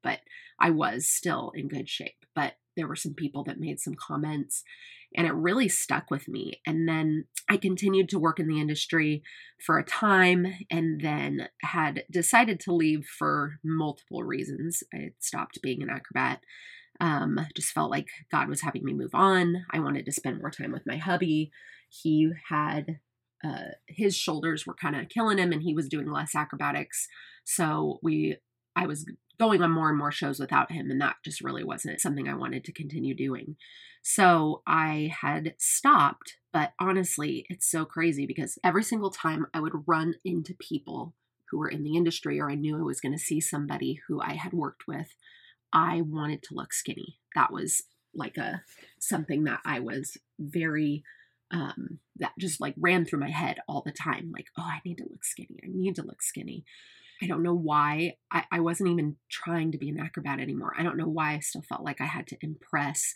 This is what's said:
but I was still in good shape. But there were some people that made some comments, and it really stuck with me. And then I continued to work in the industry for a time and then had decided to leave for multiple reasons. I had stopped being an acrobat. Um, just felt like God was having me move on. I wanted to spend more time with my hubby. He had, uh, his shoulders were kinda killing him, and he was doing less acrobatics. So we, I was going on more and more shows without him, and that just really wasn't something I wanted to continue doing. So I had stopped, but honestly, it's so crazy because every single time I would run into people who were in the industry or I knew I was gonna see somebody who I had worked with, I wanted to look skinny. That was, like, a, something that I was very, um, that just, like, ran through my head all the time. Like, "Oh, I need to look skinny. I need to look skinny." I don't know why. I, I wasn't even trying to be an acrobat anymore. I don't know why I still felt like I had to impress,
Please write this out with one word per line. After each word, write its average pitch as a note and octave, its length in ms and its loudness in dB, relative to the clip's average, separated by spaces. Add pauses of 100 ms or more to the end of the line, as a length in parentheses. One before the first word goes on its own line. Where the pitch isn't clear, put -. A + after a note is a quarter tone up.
but - 180 -2 (380)
I - 120 6
was D3 400 2
still C3+ 440 -2
in - 140 -6
good - 220 -6
shape. - 440 -8
But C#3+ 200 -2 (240)
there D#3+ 100 -4
were C#3+ 80 -6
some D#3 180 -6
people C#3+ 300 -4
that - 160 -8
made D3 220 -4
some - 120 -6
comments, D3 680 -4 (500)
and E3+ 140 2
it D#3 60 0
really F3+ 340 4
stuck - 420 0
with C#3 200 -4
me. - 360 -8
And D#3+ 220 2
then D#3 380 2 (240)
I G#3 80 6
continued F#3+ 520 4
to G3 100 0
work D#3+ 200 2
in D#3+ 80 0
the D3+ 140 2
industry D3+ 600 0 (420)
for D#3+ 140 4
a D#3 60 0
time F#3 640 6 (240)
and E3 300 0
then C#3+ 480 -2 (140)
had D#3+ 460 0
decided G#3 520 4
to F3+ 120 0
leave D#3 320 4
for D3+ 580 -2
multiple D#3 600 -2
reasons. D3 580 -4 (120)
I - 40 -10
had - 220 -10
stopped - 420 -6
being C3 220 -2
an C#3 60 -4
acrobat. C3 500 -2 (600)
Um, D3 360 2 (180)
just - 180 -2
felt D#3 180 0
like - 160 -2 (240)
God D3 160 2
was C#3+ 140 -2
having - 240 -4
me C#3 80 0
move C#3 200 -4
on. F3+ 580 6
I D#3+ 80 0
wanted C#3+ 260 -2
to C#3+ 80 -4
spend - 260 -4
more C#3 120 -6
time C#3+ 200 -6
with - 160 -6
my A#2+ 80 -4
hubby. D#3+ 560 2 (380)
He D#3 420 4 (160)
had, D3+ 520 -2 (440)
uh, - 280 -6 (180)
his F3 260 2
shoulders D#3 500 -2
were - 100 -10
kinda D3 320 -4
killing G#3+ 320 2
him, F#3 120 4
and D3+ 120 0
he E3+ 100 0
was D3+ 160 0
doing D3+ 200 -2
less D3+ 260 -4
acrobatics. D3 760 -4 (340)
So D#3 580 0
we, D#3 360 2 (400)
I F3+ 80 2
was D3+ 200 -4 (320)
going G#3+ 240 6
on E3 100 6
more D#3+ 180 4
and D3+ 80 4
more C#3+ 140 0
shows C#3+ 280 -2
without C#3 320 2
him, D3+ 200 -4
and C3+ 100 2
that - 240 0
just D3+ 160 -8
really C#3 220 -4
wasn't - 360 -6
something C#3 300 -2
I C#3 60 -4
wanted C3 280 -6
to - 80 -12
continue C#3 440 -4
doing. C3+ 420 -4 (460)
So E3+ 640 6
I D#3 440 2 (100)
had D#3 360 -2
stopped, - 800 4 (160)
but D3+ 260 2
honestly, F3+ 720 0
it's - 200 -2
so D#3+ 160 0
crazy D#3+ 420 0
because - 360 -4
every F3+ 200 4
single G#3 260 0
time D#3+ 440 -2
I D#3+ 60 -2
would D#3 280 -2
run D#3+ 360 2
into F3 320 -4
people D#3 600 -8 (340)
who - 80 -4
were D3+ 120 -2
in D3 140 -4
the D3+ 120 0
industry E3 440 2
or D3 100 -2
I C#3+ 60 -2
knew D3+ 220 -2
I E3 60 -2
was C#3 180 -2
gonna C#3+ 160 -2
see D#3 240 -2
somebody C#3+ 640 -2
who D3 140 -2
I - 140 -4
had E3 180 -6
worked - 340 -4
with, - 280 -8 (580)
I E3+ 280 4
wanted D3+ 420 -2
to - 120 -14
look - 180 -8
skinny. - 460 -6 (160)
That - 160 4
was, - 320 -2 (300)
like, D3+ 240 -6
a, C#3 260 -6 (360)
something D3+ 460 0
that B2+ 200 -2
I C3+ 140 -2
was - 380 -6 (220)
very, D3+ 640 0 (460)
um, - 500 -6 (180)
that - 220 -4
just, F3 200 -4
like, C#3 180 -6
ran E3+ 280 4
through D3+ 140 -2
my C#3+ 100 -2
head D#3 380 -4
all D3 140 -4
the D3 100 -6
time. - 420 -6
Like, - 140 -12 (100)
"Oh, E3+ 60 -8
I D#3+ 200 -6
need F3 140 -8
to - 120 -12
look - 140 -12
skinny. - 400 -10
I - 40 -12
need F#3 280 0
to - 80 -6
look - 180 -14
skinny." - 440 -8 (580)
I F3 40 -2
don't E3 160 0
know F3 100 4
why. D3+ 640 2 (140)
I, E3 200 0
I F3 100 0
wasn't E3+ 280 2
even D#3 280 2 (120)
trying E3 420 -2
to D#3+ 60 -4
be C3+ 120 -6
an D3 100 -4
acrobat C#3+ 400 -6
anymore. C3 380 -6
I E3 60 -2
don't E3+ 140 -2
know E3 100 -2
why D#3 280 0
I D3 40 -4
still - 220 -6
felt - 220 -8
like C#3+ 180 -6
I C3+ 40 -2
had D3+ 220 -6
to - 140 -12
impress, D3+ 760 -2